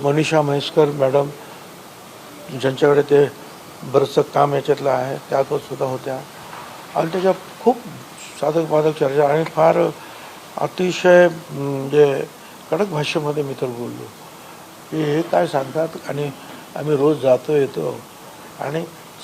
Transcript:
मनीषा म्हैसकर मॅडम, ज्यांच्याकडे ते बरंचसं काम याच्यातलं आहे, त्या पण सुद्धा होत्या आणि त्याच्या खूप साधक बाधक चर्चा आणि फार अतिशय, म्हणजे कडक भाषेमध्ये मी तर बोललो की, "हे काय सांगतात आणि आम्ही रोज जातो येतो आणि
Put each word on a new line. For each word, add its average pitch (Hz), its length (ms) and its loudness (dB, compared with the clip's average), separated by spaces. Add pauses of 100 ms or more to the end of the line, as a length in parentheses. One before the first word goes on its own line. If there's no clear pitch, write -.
मनीषा 151 380 2
म्हैसकर 143 440 2
मॅडम, 143 440 2 (1300)
ज्यांच्याकडे 143 400 4
ते 143 300 4 (520)
बरंचसं 139 380 2
काम 143 320 2
याच्यातलं 139 360 0
आहे, 131 280 -2 (120)
त्या 139 120 0
पण 139 160 -2
सुद्धा 139 280 -6
होत्या 131 340 -6 (800)
आणि 160 120 0
त्याच्या 185 200 0 (320)
खूप 240 140 4 (640)
साधक 156 200 0
बाधक 156 380 2
चर्चा 143 300 2
आणि 156 140 2
फार 165 340 2 (800)
अतिशय, 180 680 4 (240)
म्हणजे 139 760 2 (440)
कडक 202 160 0
भाषेमध्ये 147 560 -2
मी 135 100 -6
तर 127 140 -4
बोललो 120 380 -8 (840)
की, 156 120 -2
"हे 147 180 0
काय 175 260 0
सांगतात 143 400 -2 (220)
आणि 143 220 -6 (440)
आम्ही 147 220 0
रोज 147 220 4
जातो 135 360 2
येतो 120 440 -2 (600)
आणि 147 260 -6 (380)